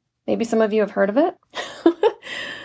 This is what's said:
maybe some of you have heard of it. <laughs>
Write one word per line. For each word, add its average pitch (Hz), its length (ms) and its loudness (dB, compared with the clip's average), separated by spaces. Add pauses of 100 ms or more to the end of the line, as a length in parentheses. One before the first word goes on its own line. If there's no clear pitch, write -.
(260)
maybe 220 180 -2
some 220 180 2
of 214 100 2
you 214 80 2
have 202 120 0
heard 196 180 0
of 214 80 0
it. 349 180 2 (480)
<laughs> 339 300 4 (500)